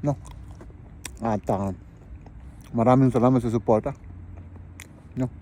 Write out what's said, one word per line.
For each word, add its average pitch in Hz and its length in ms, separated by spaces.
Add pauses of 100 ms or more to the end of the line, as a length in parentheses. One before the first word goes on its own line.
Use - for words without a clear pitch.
No? 147 80 (1120)
At, 107 240
ah, 98 240 (1040)
maraming 127 320
salamat 123 320
sa 117 80
suporta. 113 480 (1200)
No? 131 260